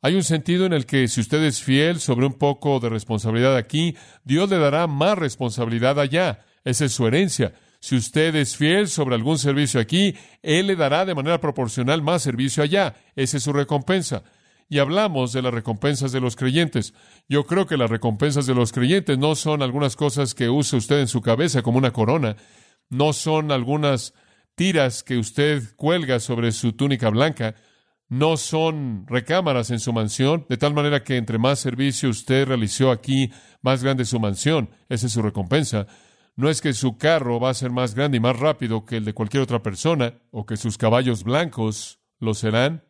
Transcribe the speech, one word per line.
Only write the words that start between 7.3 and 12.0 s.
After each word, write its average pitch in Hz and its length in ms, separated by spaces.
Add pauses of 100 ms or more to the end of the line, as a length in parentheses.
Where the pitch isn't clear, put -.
Si - 160
usted 151 380
es 143 200
fiel 165 320
sobre 135 280
algún 131 220
servicio 139 440
aquí, 185 340 (260)
Él 175 260
le 196 100
dará 156 260
de 190 100
manera 160 280
proporcional 135 600